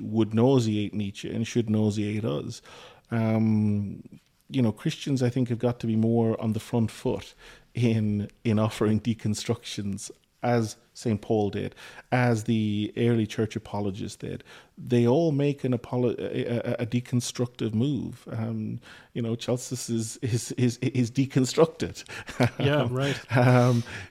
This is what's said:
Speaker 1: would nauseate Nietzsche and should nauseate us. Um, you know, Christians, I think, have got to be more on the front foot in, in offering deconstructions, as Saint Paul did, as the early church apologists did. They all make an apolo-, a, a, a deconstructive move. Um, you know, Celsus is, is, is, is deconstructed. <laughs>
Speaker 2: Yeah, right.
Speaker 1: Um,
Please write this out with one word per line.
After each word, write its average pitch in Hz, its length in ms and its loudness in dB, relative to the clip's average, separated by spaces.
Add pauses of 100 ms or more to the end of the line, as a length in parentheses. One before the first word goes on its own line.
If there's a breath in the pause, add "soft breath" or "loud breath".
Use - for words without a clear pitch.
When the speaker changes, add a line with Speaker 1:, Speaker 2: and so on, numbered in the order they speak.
Speaker 1:
would 110 320 0
nauseate 110 640 4
Nietzsche 101 360 -6
and 113 160 -2
should 113 220 0
nauseate 107 560 0
us. 120 380 -6 (480 soft breath)
Um, 110 920 2 (460)
you 135 140 0
know, 110 100 4
Christians, 147 500 -4
I 123 80 4
think, 127 200 0
have 117 80 -2
got 120 220 0
to 120 60 -4
be 110 100 0
more 113 440 2
on 113 140 0
the 110 60 -4
front 113 300 0
foot - 440 -6 (400 soft breath)
in, 107 540 2 (160)
in 107 140 4
offering 110 420 2
deconstructions, 107 1080 -4 (320)
as 120 340 0 (160)
Saint 107 300 -2
Paul 107 280 2
did, 98 240 -6 (360 loud breath)
as 120 340 2
the 107 540 0
early 117 280 2
church 107 300 -2
apologists 104 600 -8
did. - 240 -10 (340 soft breath)
They 120 300 2
all 156 260 4
make 143 320 0
an 127 140 0
apolo-, 123 400 -2
a, 120 640 -2
a, - 20 -4
a 120 40 -2
deconstructive 123 880 -2
move. 113 560 -2
Um, 113 500 -6 (340 soft breath)
you 123 80 -4
know, 113 140 -2
Celsus 123 520 -4
is, 113 320 -2
is, 113 320 -2
is, 123 260 2
is 123 320 0
deconstructed. 131 920 0 (560 loud breath)
<laughs> - 0 -
Speaker 2:
Yeah, 139 320 2
right. 131 460 -2
Speaker 1:
Um, 123 480 6 (260 loud breath)